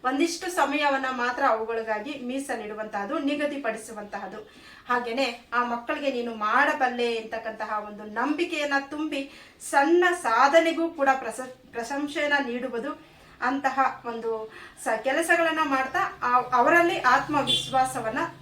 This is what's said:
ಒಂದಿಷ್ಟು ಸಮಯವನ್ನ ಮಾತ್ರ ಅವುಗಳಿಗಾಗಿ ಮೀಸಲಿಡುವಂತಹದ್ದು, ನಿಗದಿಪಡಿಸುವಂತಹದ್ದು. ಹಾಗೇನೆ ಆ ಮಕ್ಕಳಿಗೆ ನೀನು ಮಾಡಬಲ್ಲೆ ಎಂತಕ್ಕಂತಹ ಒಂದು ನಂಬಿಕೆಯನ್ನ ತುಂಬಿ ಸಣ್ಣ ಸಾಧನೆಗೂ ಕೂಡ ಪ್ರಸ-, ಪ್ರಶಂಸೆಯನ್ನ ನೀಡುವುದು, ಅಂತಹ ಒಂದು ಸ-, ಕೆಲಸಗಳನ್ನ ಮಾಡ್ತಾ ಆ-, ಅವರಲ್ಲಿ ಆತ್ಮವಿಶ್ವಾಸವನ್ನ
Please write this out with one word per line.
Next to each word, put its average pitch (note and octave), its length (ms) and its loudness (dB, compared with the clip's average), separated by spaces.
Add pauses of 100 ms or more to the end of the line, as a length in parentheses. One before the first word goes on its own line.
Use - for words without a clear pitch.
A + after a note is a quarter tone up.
ಒಂದಿಷ್ಟು D#4+ 480 0
ಸಮಯವನ್ನ C#4+ 580 2
ಮಾತ್ರ B3+ 380 -2
ಅವುಗಳಿಗಾಗಿ A3+ 720 -2
ಮೀಸಲಿಡುವಂತಹದ್ದು, A3 1000 -6
ನಿಗದಿಪಡಿಸುವಂತಹದ್ದು. A3 1500 -6 (220)
ಹಾಗೇನೆ A#3+ 640 -2
ಆ A#3+ 100 2
ಮಕ್ಕಳಿಗೆ C4+ 480 -2
ನೀನು A#3+ 240 -4
ಮಾಡಬಲ್ಲೆ A#3+ 760 2
ಎಂತಕ್ಕಂತಹ A3 760 -6
ಒಂದು G#3 160 -14
ನಂಬಿಕೆಯನ್ನ D4 680 -2 (160)
ತುಂಬಿ D4+ 420 -6 (380)
ಸಣ್ಣ D#4+ 340 4 (180)
ಸಾಧನೆಗೂ D#4+ 680 4
ಕೂಡ C4+ 240 2
ಪ್ರಸ-, B3+ 580 -6
ಪ್ರಶಂಸೆಯನ್ನ C#4+ 760 -2
ನೀಡುವುದು, A#3+ 540 -6 (400)
ಅಂತಹ C4+ 640 0
ಒಂದು A3+ 460 -6 (320)
ಸ-, A3 200 -2
ಕೆಲಸಗಳನ್ನ E4 600 2
ಮಾಡ್ತಾ C#4 580 0
ಆ-, B3 380 4
ಅವರಲ್ಲಿ E4+ 420 6
ಆತ್ಮವಿಶ್ವಾಸವನ್ನ C4 1160 2 (240)